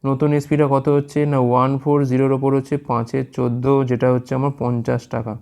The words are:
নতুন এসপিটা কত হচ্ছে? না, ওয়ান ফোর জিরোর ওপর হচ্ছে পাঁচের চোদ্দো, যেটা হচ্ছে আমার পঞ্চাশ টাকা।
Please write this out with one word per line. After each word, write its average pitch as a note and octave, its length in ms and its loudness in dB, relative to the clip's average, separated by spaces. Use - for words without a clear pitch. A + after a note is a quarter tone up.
নতুন C3+ 240 0
এসপিটা D3 360 0
কত C3 120 0
হচ্ছে? C#3+ 220 -2
না, C#3 60 2
ওয়ান B2+ 220 2
ফোর D3 160 2
জিরোর C3+ 260 2
ওপর C3+ 220 0
হচ্ছে C3+ 160 -4
পাঁচের A#2+ 360 -2
চোদ্দো, B2 360 0
যেটা B2 240 2
হচ্ছে B2+ 240 -4
আমার C3+ 220 -2
পঞ্চাশ A#2+ 420 -2
টাকা। A2+ 280 -6